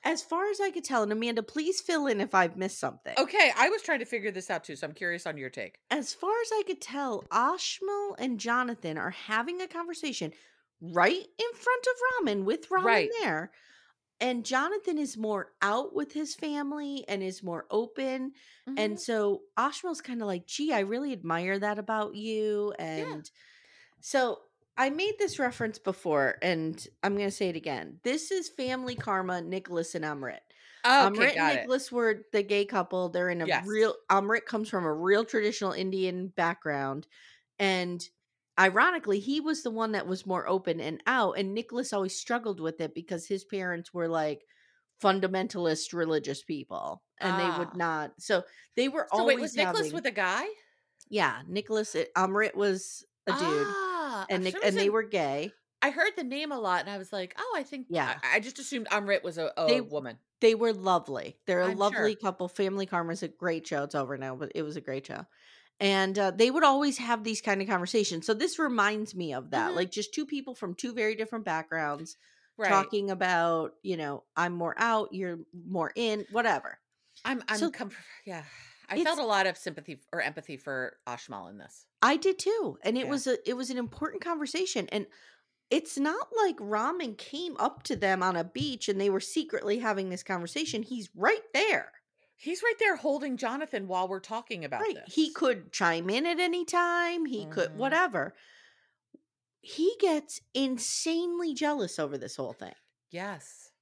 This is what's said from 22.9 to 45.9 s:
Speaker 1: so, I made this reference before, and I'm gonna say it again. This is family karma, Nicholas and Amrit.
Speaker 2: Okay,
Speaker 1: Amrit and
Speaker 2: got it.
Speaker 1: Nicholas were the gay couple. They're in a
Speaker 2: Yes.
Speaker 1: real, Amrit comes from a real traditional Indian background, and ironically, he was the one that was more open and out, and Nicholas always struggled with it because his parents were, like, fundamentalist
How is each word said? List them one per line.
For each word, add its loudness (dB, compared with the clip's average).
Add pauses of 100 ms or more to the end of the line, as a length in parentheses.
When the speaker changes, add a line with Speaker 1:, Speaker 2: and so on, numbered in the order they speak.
Speaker 1:
so, 0 (380)
I 6
made 0
this 0
reference -2
before, 2
and -2 (180)
I'm 2
gonna 0
say -2
it -4
again. -6
This -2
is -2
family -4
karma, 0
Nicholas -4
and -4
Amrit. -6 (460)
Speaker 2:
Okay, 8
Speaker 1:
Amrit 8
and 2
Speaker 2:
got 6
it. 4
Speaker 1:
Nicholas 0
were 2
the 4
gay 2
couple. 0
They're 0
in 0
a 0
Speaker 2:
Yes. 2
Speaker 1:
real, 4 (160)
Amrit 4
comes -2
from 0
a 2
real 4
traditional 0
Indian -2
background, 0 (500)
and 0 (520)
ironically, 6
he -2
was -2
the -4
one 0
that 0
was -4
more 0
open 0
and -6
out, 2
and -2
Nicholas -4
always -2
struggled -4
with -4
it -4
because -8
his -4
parents -6
were, -2
like, -2 (560)
fundamentalist 2